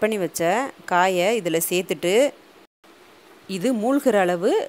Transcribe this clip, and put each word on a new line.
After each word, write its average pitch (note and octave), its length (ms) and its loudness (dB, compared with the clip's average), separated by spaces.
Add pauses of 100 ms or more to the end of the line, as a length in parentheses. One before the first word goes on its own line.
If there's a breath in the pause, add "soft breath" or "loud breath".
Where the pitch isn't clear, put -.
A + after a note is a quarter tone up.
பண்ணி G#3+ 200 -2
வச்ச E3+ 280 -2 (420)
காயை F3+ 340 2 (140)
இதுல E3 300 -2
சேர்த்துட்டு, F3+ 420 -2 (1400)
இது F#3+ 100 -2 (140)
மூழ்கிற A#3+ 440 2
அளவு F3+ 280 0 (140)